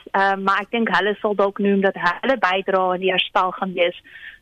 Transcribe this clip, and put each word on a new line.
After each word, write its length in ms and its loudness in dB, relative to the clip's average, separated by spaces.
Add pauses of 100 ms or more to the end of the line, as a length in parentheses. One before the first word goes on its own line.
(120)
Eh, 240 2
maar 240 0
ek 100 -8
dink 180 0
hulle 320 0
sal 140 -2
dalk 240 0
noem 220 2
dat 140 2
hulle 440 -2
bydrae 560 0
in 60 -4
die 100 0
herstel 400 0
gaan 220 -6
wees, 280 0 (400)